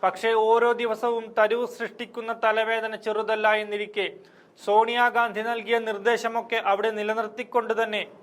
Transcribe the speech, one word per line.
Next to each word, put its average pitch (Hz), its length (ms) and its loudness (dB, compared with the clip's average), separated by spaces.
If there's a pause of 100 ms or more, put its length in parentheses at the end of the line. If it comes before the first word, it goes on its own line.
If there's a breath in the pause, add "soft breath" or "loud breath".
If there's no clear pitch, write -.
പക്ഷേ 226 300 0 (160)
ഓരോ 233 200 6 (120)
ദിവസവും 233 440 -2 (140)
തരൂർ 220 260 4 (120)
സൃഷ്ടിക്കുന്ന 226 560 -8 (100)
തലവേദന 220 500 0 (120)
ചെറുതല്ല 214 420 0 (160)
എന്നിരിക്കെ 208 440 -4 (580 loud breath)
സോണിയാഗാന്ധി 233 840 2
നൽകിയ 233 380 0
നിർദ്ദേശമൊക്കെ 226 760 0 (120)
അവിടെ 208 260 0
നിലനിർത്തിക്കൊണ്ട് 220 840 -2
തന്നെ 214 220 -2 (200)